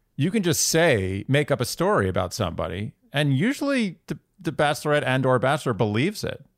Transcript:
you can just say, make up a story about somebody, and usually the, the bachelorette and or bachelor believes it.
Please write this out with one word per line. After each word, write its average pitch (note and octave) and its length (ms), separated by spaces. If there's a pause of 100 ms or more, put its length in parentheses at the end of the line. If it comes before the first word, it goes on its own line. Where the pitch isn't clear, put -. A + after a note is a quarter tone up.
(160)
you D3+ 160
can A3 120
just - 240
say, G#2 600
make C3+ 240
up C3 80
a B2 60
story E3+ 420
about F2+ 260
somebody, F2 600 (180)
and C#3+ 240
usually A#3+ 640 (100)
the, F#3+ 100 (220)
the E3+ 140
bachelorette D3 520
and C3 200
or B2+ 140
bachelor C3+ 340
believes A#2 500
it. - 220 (120)